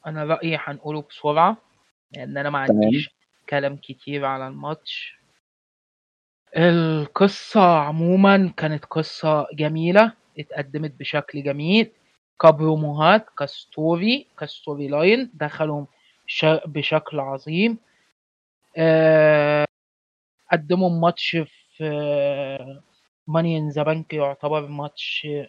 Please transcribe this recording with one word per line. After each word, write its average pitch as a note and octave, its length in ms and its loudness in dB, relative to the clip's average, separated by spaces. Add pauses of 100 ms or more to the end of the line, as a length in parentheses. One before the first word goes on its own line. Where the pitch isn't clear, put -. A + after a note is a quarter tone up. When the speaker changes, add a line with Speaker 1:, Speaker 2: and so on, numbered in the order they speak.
Speaker 1:
أنا D#3 180 -8
رأيي D#3+ 360 -2
هنقوله D3+ 420 -10
بسرعة، E3 540 2 (560)
لأن C3+ 260 -12
أنا C#3+ 120 -4
ما C#3 160 -4
Speaker 2:
تمام. G#2+ 180 2
Speaker 1:
عنديش C3 260 0 (380)
كلام C#3 280 -4
كتير C#3 480 -10
على C3 240 -6
الماتش. C#3+ 680 -14 (1400)
القصة E3+ 1200 4
عمومًا F3+ 760 4
كانت D3+ 280 -4
قصة D#3 680 -2
جميلة، E3 580 2 (260)
اتقدمت D3+ 600 -8
بشكل C#3+ 420 -6
جميل، D#3+ 480 0 (500)
كبروموهات، D#3 880 4 (120)
كستوري، E3+ 880 -4 (120)
كستوري D3 500 -10
لاين، G3 460 0
دخلوا D3 500 -6 (420)
ش-، - 180 -4 (220)
بشكل D3+ 540 -4
عظيم. D#3+ 580 -2 (1000)
آه، D#3 880 4 (880)
قدموا F3 380 0
ماتش E3+ 460 -2 (400)
في C#3+ 1040 -4 (460)
ماني E3 320 0
ان D3+ 100 -4
ذا D3 140 -4
بانك، D#3 300 -4
يعتبر D3 540 -4
ماتش D3 600 -10 (220)